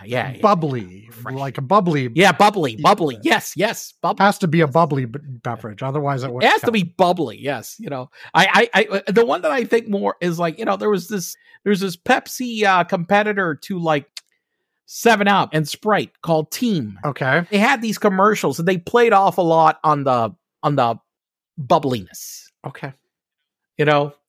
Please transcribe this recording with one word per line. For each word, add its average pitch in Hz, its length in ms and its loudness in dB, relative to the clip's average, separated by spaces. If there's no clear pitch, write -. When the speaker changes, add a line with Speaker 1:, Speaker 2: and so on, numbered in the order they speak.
Speaker 1:
yeah, 120 260 -4
yeah. 117 80 -12
Speaker 2:
Bubbly, 113 680 -2
Speaker 1:
Refreshing. 120 300 -12
Speaker 2:
like 139 200 -8
a 143 40 -8
bubbly. 147 520 2
Speaker 1:
Yeah, 180 180 6
bubbly, 190 400 2
Speaker 2:
Yeah. 107 100 -10
Speaker 1:
bubbly. 160 400 2
Yes, - 340 0
yes, - 440 -4
bubbly. 185 240 2
Speaker 2:
Has 202 140 4
to 190 100 -2
be 165 120 2
a 156 60 4
Speaker 1:
Yes. 131 60 -4
Speaker 2:
bubbly 147 340 2
b-, 117 120 -12
beverage, 113 400 -10
otherwise 139 400 -4
it 131 60 -8
Speaker 1:
It 123 40 -8
Speaker 2:
wouldn't 185 180 2
Speaker 1:
has 427 120 2
to - 40 -2
Speaker 2:
count. 233 80 0
Speaker 1:
be 214 80 2
bubbly. 170 560 -2
Yes, 120 400 -8
you 214 100 -14
know. 131 220 -10
I, 196 400 4
I, 196 140 2
I, - 40 -4
the 220 140 4
one 285 180 -2
that 320 100 0
I 262 120 -2
think 233 240 -2
more 202 320 -2
is, 175 180 -4
like, 170 200 -4
you 226 80 -8
know, 196 100 -2
there 208 140 -2
was 180 180 -2
this, 196 280 -8
there's 202 160 0
this 185 160 -4
Pepsi, 240 680 -4
uh, 185 200 4
competitor 196 720 -2
to, 185 240 -10
like, 156 300 -2
Seven 208 420 2
Up 190 240 2
and 156 160 0
Sprite 196 540 -4
called 160 300 0
Team. 143 520 -4
Speaker 2:
Okay. 147 460 -2
Speaker 1:
They 208 80 0
had 240 240 2
these 226 160 -4
commercials 190 600 0
and 170 100 0
they 190 100 0
played 233 340 2
off 196 260 4
a 190 40 2
lot 160 420 4
on 147 200 2
the, 120 300 0
on 147 140 0
the 120 200 2
bubbliness. 131 920 -4
Speaker 2:
Okay. 139 260 -14
Speaker 1:
You 151 60 2
know? 147 300 2